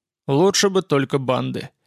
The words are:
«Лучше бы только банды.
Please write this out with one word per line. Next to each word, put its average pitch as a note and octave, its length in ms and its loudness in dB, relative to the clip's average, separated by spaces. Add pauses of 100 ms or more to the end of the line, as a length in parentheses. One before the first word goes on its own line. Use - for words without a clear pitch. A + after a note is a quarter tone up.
(260)
«Лучше F#3 440 2
бы F#3+ 100 0
только C#3+ 380 0
банды. B2+ 500 -4 (180)